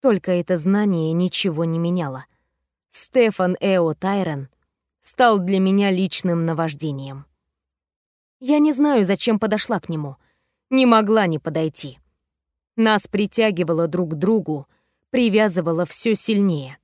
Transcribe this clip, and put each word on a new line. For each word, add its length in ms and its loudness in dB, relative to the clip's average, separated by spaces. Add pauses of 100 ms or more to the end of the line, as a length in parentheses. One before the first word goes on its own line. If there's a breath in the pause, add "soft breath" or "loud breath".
Только 300 0
это 280 0
знание 540 0
ничего 520 -2
не 140 -2
меняло. 480 -4 (640)
Стефан 720 0
Эо 340 2
Тайрон 540 -4 (520)
стал 380 4
для 200 0
меня 320 2
личным 540 -2
наваждением. 840 -6 (1120)
Я 180 2
не 140 4
знаю, 320 2
зачем 340 0
подошла 420 -2
к 80 -20
нему. 280 -8 (540)
Не 160 4
могла 400 4
не 120 -2
подойти. 600 -6 (760)
Нас 300 2
притягивало 800 -2
друг 240 -4
к 20 -6
другу, 520 -2 (440)
привязывало 760 2
всё 300 -2
сильнее. 680 -2